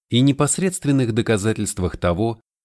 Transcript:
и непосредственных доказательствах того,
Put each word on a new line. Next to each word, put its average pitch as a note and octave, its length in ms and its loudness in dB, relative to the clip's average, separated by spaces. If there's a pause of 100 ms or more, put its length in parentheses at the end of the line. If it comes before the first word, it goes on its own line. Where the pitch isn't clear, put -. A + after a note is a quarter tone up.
и A#2+ 140 2
непосредственных C#3 920 0
доказательствах G#2 840 -2
того, G#2 440 -2 (240)